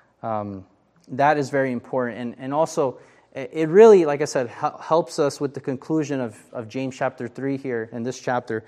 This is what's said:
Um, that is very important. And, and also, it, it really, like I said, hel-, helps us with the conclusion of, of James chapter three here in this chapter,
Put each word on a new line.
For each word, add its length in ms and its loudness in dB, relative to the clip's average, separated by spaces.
Um, 420 -8
that 300 2
is 120 -4
very 220 0
important. 480 -6
And, 180 -10
and 160 -8
also, 460 -2
it, 180 -10
it 160 -2
really, 360 10
like 180 0
I 40 0
said, 200 -2
hel-, 320 -6
helps 400 -2
us 220 0
with 140 -4
the 60 -10
conclusion 600 -4
of, 180 -8
of 160 -10
James 280 -8
chapter 300 -4
three 300 -6
here 340 -6
in 140 -10
this 160 -8
chapter, 460 -4